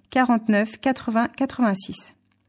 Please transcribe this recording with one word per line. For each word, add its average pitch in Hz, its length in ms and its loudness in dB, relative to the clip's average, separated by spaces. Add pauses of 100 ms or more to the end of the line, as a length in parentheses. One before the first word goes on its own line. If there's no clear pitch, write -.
(120)
quarante-neuf 220 720 2
quatre-vingts 240 560 0
quatre-vingt-six. 208 800 -2 (340)